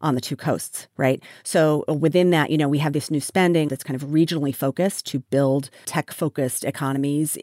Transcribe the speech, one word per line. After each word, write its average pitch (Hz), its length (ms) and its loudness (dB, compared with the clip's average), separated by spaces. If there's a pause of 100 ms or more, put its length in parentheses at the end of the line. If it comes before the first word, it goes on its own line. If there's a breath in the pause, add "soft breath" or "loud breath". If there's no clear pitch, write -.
on 147 140 0
the 123 60 -2
two - 140 -6
coasts, - 520 -6 (100)
right? 131 240 2 (220 loud breath)
So, 156 440 2
uh, - 60 0
within 165 380 2
that, 156 180 2
you 156 80 2
know, 147 100 2
we 147 120 2
have 147 140 0
this 147 180 -4
new 151 80 0
spending 170 480 2
that's 135 160 -6
kind 131 180 -6
of 143 80 -8
regionally 156 460 2
focused 170 520 -2
to - 120 -4
build 135 500 2 (160 loud breath)
tech-focused - 800 -4
economies 143 800 -2